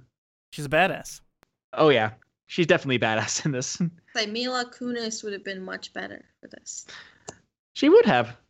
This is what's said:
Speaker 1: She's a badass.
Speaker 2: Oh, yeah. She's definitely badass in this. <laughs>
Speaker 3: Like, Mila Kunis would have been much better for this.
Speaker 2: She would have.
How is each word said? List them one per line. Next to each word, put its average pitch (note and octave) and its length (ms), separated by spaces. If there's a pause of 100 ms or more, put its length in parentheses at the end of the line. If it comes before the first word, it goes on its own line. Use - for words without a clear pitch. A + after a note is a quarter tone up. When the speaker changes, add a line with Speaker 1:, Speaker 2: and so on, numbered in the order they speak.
(520)
Speaker 1:
She's D3+ 140
a - 20
badass. D#3+ 520 (520)
Speaker 2:
Oh, D#3 160
yeah. A2 220 (360)
She's F3 200
definitely C#3+ 320
badass A2 460
in D3+ 80
this. B2+ 340
<laughs> E3 40 (240)
Speaker 3:
Like, A3 160
Mila B3 400
Kunis A#3 540
would G#3+ 80
have G3 100
been F#3+ 220
much F#3+ 280
better G#2 320 (160)
for - 60
this. - 400 (880)
Speaker 2:
She C4+ 140
would A4 180
have. A#2+ 300 (140)